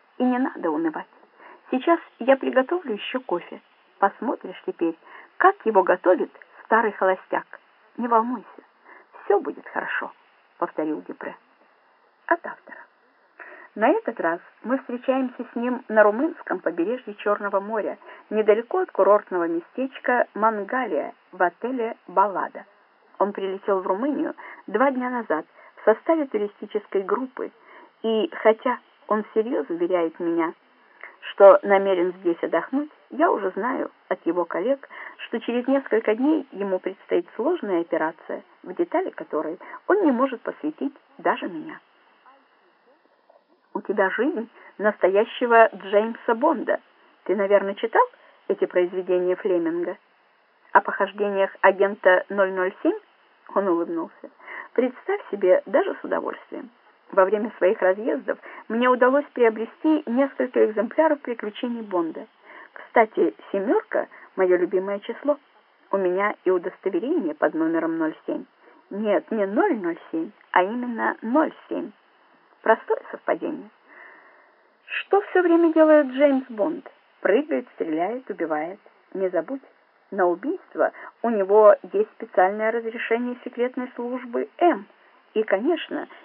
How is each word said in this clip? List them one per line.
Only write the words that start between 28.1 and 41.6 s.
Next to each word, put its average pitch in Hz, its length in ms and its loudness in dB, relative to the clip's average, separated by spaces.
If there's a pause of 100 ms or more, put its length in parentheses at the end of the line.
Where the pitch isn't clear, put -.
хотя 233 360 2 (300)
он 208 160 -2
всерьёз 220 460 -2
уверяет 170 500 -2
меня, 170 320 -2 (680)
что - 420 10
намерен 190 580 2
здесь 170 220 -2
отдохнуть, 269 480 -4 (200)
я 302 200 2
уже 196 200 -2
знаю 202 400 -6 (180)
от 185 180 -6
его 170 180 0
коллег, 220 440 -4 (300)
что - 220 -8
через 240 260 -4
несколько 226 480 0
дней 277 380 0
ему 190 260 -4
предстоит 185 480 -4 (100)
сложная 226 440 -2
операция, 160 640 -6 (200)
в 180 120 -12
детали 311 360 -2
которой - 480 -8 (280)
он 392 180 2
не 285 80 4
может 247 300 0
посвятить - 520 -6 (240)
даже 208 300 -2
меня. 165 320 -12 (1900)